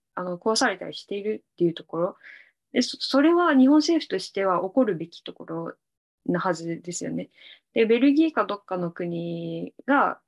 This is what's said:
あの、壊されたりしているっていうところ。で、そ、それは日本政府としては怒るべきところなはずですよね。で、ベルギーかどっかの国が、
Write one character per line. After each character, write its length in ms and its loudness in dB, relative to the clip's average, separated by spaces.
あ 80 -8
の、 160 -8
壊 180 0
さ 140 2
れ 80 -6
た 100 -10
り 60 -12
し 100 -16
て 120 -8
い 60 -8
る 300 -6
っ 40 -20
て 80 0
い 40 6
う 60 -2
と 100 -16
こ 140 -10
ろ。 180 -4
で、 80 0
そ、 200 -2
そ 200 0
れ 140 6
は 200 4
日 120 8
本 120 8
政 240 2
府 60 -14
と 100 -2
し 120 -10
て 160 -2
は 160 0
怒 240 2
る 100 -2
べ 120 -8
き 120 -20
と 140 -16
こ 100 -18
ろ 300 -10
な 160 0
は 140 0
ず 260 -8
で 120 -12
す 120 -8
よ 60 -6
ね。 180 -8
で、 100 4
ベ 140 4
ル 140 4
ギ 160 4
ー 40 -4
か 140 -2
ど 80 -6
っ 100 -14
か 140 -6
の 120 -4
国 840 -8
が、 420 2